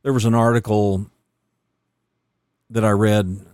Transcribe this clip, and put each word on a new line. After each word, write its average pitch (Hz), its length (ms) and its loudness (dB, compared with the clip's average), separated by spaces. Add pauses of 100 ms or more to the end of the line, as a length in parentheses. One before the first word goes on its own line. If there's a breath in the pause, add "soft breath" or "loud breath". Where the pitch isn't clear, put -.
There 139 100 -2
was 120 120 0
an 113 100 2
article 107 760 0 (1600)
that 113 140 -2
I 110 60 2
read, 101 500 0 (140)